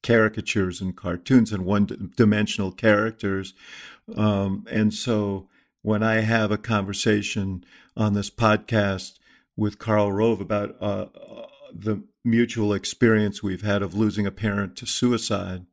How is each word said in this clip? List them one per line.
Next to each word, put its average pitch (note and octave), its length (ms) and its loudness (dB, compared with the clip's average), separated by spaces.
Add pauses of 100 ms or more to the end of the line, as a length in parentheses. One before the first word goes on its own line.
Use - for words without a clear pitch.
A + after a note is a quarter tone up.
caricatures G#2+ 760 2
and F#2 140 -6
cartoons A2 560 2
and F#2 140 -4
one-dimensional G#2 1040 0
characters. G#2 840 0 (600)
Um, G2+ 540 0
and G#2+ 240 2
so G#2 560 -4 (320)
when G#2+ 220 0
I A2 180 2
have A2 300 0
a G#2+ 60 0
conversation G2+ 1080 -2 (320)
on G#2+ 160 2
this G2+ 160 -2
podcast G#2 920 0 (380)
with G#2 220 -2
Karl G#2 320 2
Rove G#2+ 280 2
about, G#2 400 -4
uh, G2+ 360 -4
uh, - 320 -20 (260)
the G#2 300 -4 (200)
mutual A#2 500 2
experience G#2+ 680 2
we've F#2+ 200 -4
had G2+ 180 0
of F2+ 140 -6
losing G#2 320 0
a F#2+ 40 -4
parent G2+ 460 -4
to - 80 -14
suicide F#2+ 880 -2